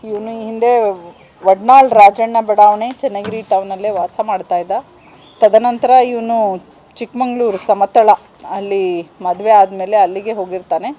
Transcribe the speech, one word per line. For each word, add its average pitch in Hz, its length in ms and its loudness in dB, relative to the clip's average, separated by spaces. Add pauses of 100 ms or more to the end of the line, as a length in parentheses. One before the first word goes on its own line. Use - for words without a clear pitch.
ಇವನು 214 260 -10
ಈ 226 140 -12
ಹಿಂದೆ 226 280 -2 (720)
ವಡ್ನಾಳ್ 240 440 4
ರಾಜಣ್ಣ 226 500 4
ಬಡಾವಣೆ, 214 520 2
ಚನ್ನಗಿರಿ 208 500 -8
ಟೌನಲ್ಲೇ 196 480 -4
ವಾಸ 180 320 -6
ಮಾಡ್ತಾ 190 360 -6
ಇದ್ದ. 175 120 -8 (720)
ತದನಂತರ 226 500 2
ಇವನು 240 480 2 (580)
ಚಿಕ್ಕಮಂಗ್ಳೂರು 240 640 -6
ಸಮತಳ 208 520 2 (380)
ಅಲ್ಲಿ 190 600 -6 (120)
ಮದುವೆ 185 280 -4
ಆದ್ಮೇಲೆ 196 460 2
ಅಲ್ಲಿಗೆ 196 360 -2
ಹೋಗಿರ್ತಾನೆ. 185 680 -8